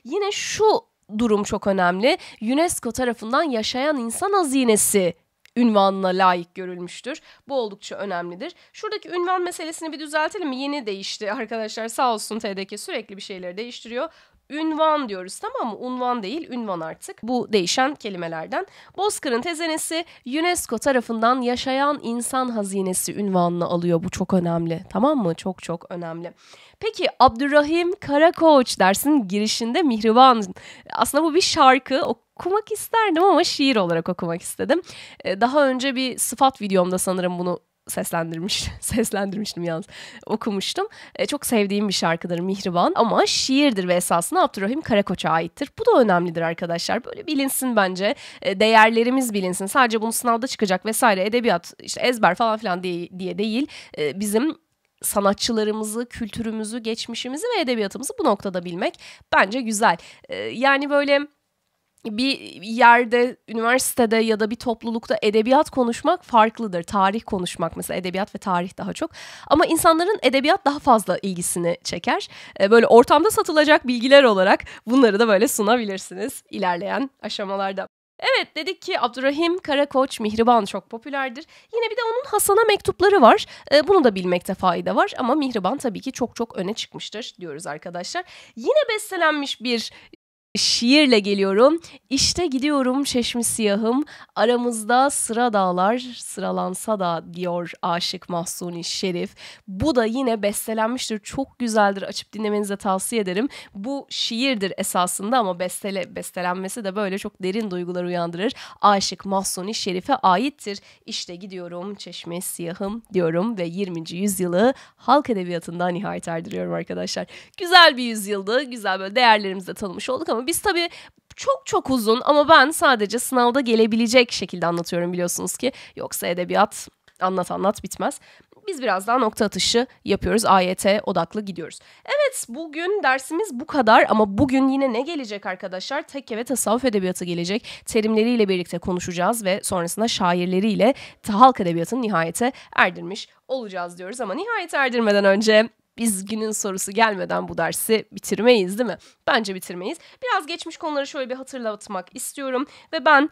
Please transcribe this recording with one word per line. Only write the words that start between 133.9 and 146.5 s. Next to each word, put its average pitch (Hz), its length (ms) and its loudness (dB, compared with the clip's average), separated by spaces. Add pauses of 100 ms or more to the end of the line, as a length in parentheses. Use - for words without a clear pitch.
ama 214 300 2
bugün 262 300 4
yine 269 240 0
ne 220 80 -2
gelecek 262 460 -6
arkadaşlar? 190 560 -8
Tekke 240 340 -10
ve 233 80 -6
tasavvuf 240 400 0
edebiyatı 190 400 0
gelecek. 175 420 -4 (200)
Terimleriyle 220 640 2
birlikte 180 300 -2
konuşacağız 185 640 -2
ve 190 180 0
sonrasında 190 460 -2
şairleriyle 185 840 2 (280)
ta-, 202 180 0
halk 254 200 8
edebiyatını 170 420 -2
nihayete 190 500 0 (240)
erdirmiş 180 520 0 (200)
olacağız 175 500 -8
diyoruz. 190 220 -10
Ama 202 140 -4
nihayete 370 420 -6
erdirmeden 233 480 2
önce 214 440 6 (300)
biz 208 260 -2
günün 214 280 -4